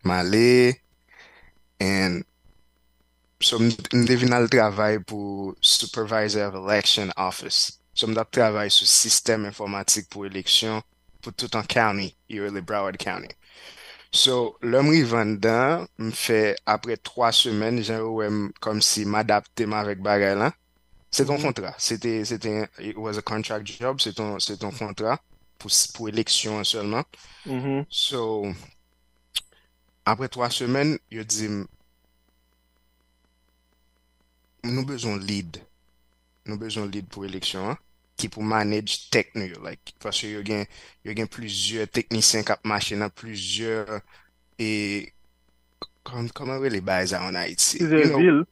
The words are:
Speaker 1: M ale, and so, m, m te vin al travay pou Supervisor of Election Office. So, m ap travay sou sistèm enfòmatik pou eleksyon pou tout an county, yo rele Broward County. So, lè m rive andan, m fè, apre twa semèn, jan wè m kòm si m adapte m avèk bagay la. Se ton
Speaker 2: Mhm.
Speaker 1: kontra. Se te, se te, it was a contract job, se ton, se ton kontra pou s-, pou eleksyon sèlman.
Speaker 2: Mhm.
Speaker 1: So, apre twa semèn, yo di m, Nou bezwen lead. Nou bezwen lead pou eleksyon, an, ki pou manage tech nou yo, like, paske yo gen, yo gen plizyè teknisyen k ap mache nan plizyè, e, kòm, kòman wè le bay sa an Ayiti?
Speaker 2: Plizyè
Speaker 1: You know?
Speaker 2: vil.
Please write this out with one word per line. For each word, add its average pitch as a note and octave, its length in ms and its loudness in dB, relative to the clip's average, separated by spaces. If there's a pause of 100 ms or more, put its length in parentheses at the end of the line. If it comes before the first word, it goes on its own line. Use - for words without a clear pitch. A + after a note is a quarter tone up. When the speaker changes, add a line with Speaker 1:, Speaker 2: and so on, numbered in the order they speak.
Speaker 1:
M F#2 80 2
ale, A#2+ 600 6 (1040)
and F#2+ 400 0 (1200)
so, - 160 2
m, A2+ 140 4 (220)
m A#2+ 120 4
te B2 160 4
vin B2 160 4
al A#2+ 160 4
travay G#2+ 480 4
pou G2+ 600 -8
Supervisor G#2+ 920 0
of F#2+ 100 -10
Election G2+ 560 2
Office. - 640 -2 (160)
So, A#2 100 2
m A2 160 0
ap - 80 -4
travay G#2+ 400 2
sou - 160 4
sistèm A2 640 4
enfòmatik G2+ 640 -2
pou G2 160 -10
eleksyon A2 560 0 (320)
pou - 160 -14
tout A#2 240 -6
an G#2+ 80 -2
county, G2+ 480 2 (160)
yo G#2 160 -6
rele G2+ 160 -6
Broward G2 400 -4
County. - 320 -8 (760)
So, B2 460 2 (100)
lè B2 160 4
m D3 80 6
rive C#3+ 240 6
andan, A2+ 680 2 (180)
m A2+ 80 -4
fè, A2 460 2 (100)
apre G#2+ 300 0 (100)
twa A#2+ 240 0
semèn, A2+ 560 2
jan A2 160 -4
wè A2 320 -4
m G#2+ 40 0 (200)
kòm G#2+ 240 -2
si - 240 2
m G#2 140 2
adapte G#2+ 500 0
m G#2+ 80 -2
avèk G#2 240 -4
bagay G2+ 320 4
la. G#2+ 140 2 (680)
Se C3 160 2
ton D3 80 2
Speaker 2:
Mhm. D3 60 -2
Speaker 1:
kontra. A2 340 -4
Se A2+ 240 -4
te, A2+ 240 -2
se A2+ 160 -6
te, G#2+ 120 -4 (260)
it G#2 180 -10
was G#2+ 220 -6
a - 20 -8
contract G#2+ 480 -6
job, C3+ 320 -4
se A2 100 0
ton, G#2 280 -6
se G#2 180 -4
ton G2+ 160 -6
kontra A2 460 -2 (400)
pou G#2 100 -14
s-, - 240 2
pou G#2+ 160 -8
eleksyon G#2+ 560 0
sèlman. A2 400 -2 (400)
Speaker 2:
Mhm. C3+ 440 -4
Speaker 1:
So, A2 600 -2 (1600)
apre A#2 240 0
twa A#2+ 160 0
semèn, C3+ 480 0 (160)
yo A2 100 -10
di A2 220 -4
m, G2+ 220 -4 (3000)
Nou B2+ 240 -2
bezwen A2+ 320 -4
lead. G2 400 -6 (880)
Nou G#2+ 80 -8
bezwen G#2+ 320 -8
lead G2 240 -10
pou G2 160 -10
eleksyon, F#2+ 460 -6
an, - 20 -20 (420)
ki A2 80 -4
pou G#2+ 160 -8
manage G#2+ 720 0
tech A2 180 2
nou G2+ 160 -6
yo, F2 160 -14
like, - 300 -16 (100)
paske G#2+ 300 -6
yo G#2 100 -10
gen, G#2 220 -2 (420)
yo A2 80 -8
gen A2 160 -4
plizyè G#2+ 560 -4
teknisyen A2+ 560 0
k G#2 140 0
ap - 100 -18
mache G#2 320 0
nan G#2 160 -4
plizyè, G#2+ 840 -6 (580)
e, A2 80 -2 (1400)
kòm, A#2+ 320 -8
kòman C3+ 240 -6
wè C3+ 140 0
le G2 100 -2
bay F#2 240 0
sa F2+ 160 -4
an F#2 160 -6
Ayiti? - 400 0
Speaker 2:
Plizyè D#3 220 6
Speaker 1:
You C#3+ 80 8
know? - 100 2
Speaker 2:
vil. E3 220 8 (100)